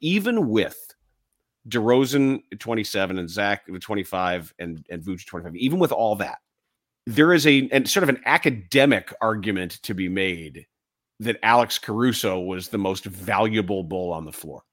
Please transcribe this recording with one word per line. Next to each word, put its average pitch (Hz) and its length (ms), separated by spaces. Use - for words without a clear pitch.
Even 196 480
with - 460
DeRozan 131 720
at 104 80
twenty-seven 98 600
and 87 100
Zach 101 420
at 92 100
twenty-five 92 760
and, 82 320
and 85 140
Vooch 92 180
at - 60
twenty-five, 85 300
even 131 200
with 170 140
all 107 240
that, - 240
there 151 280
is 151 120
a, 139 260
and 127 160
sort 196 140
of 165 80
an 127 160
academic 131 960
argument 101 520
to 110 100
be 92 160
made 90 560
that 110 240
Alex 117 340
Caruso 110 640
was 92 300
the 113 80
most 95 280
valuable 101 800
Bull 90 280
on 82 140
the 76 60
floor. 76 420